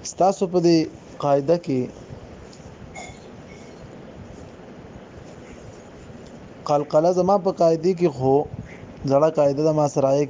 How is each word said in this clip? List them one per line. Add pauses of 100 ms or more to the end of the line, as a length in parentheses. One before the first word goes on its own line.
ستاسو
په
دې (400)
قاعده
کې (4000)
قلقله
زما
په
قاعده
کې
خو (720)
زړه
قاعده
ده،
ما
سره (100)
یې